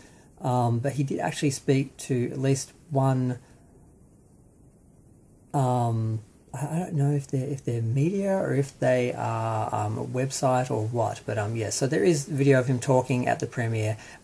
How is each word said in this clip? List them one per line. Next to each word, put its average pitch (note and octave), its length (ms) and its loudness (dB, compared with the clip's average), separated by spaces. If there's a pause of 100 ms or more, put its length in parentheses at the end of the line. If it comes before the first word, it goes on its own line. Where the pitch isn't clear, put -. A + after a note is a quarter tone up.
(400)
Um, B2 380 2
but C3+ 160 -2
he C#3+ 80 -2
did C#3 160 -2
actually D#3+ 320 -2
speak C3+ 480 0
to B2 340 -2
at - 60 -8
least C3+ 340 0 (160)
one, C3 520 0 (2250)
um, A#2 680 2 (340)
I, C3 100 -6
I D#3 140 -2
don't F#3 160 -4
know C#3 160 2
if C#3+ 160 -2
they're, C3 200 -2
if C#3 160 -6
they're A#2 200 -2
media F#3 560 0
or C3+ 160 0
if C#3 240 -2
they B2+ 340 2
are, A2+ 640 -2
um, G#2+ 240 -2
a B2 80 -6
website B2+ 640 0
or A2 160 -2
what, A2+ 400 -2
but, A2 100 -4
um, A2 200 -2
yeah, G#2+ 120 -2
so - 180 0
there D#3+ 160 0
is E3 220 4
video C#3 340 4
of B2+ 100 2
him B2+ 100 2
talking B2+ 480 2
at B2 120 2
the B2+ 80 -4
premiere A2+ 520 -2 (260)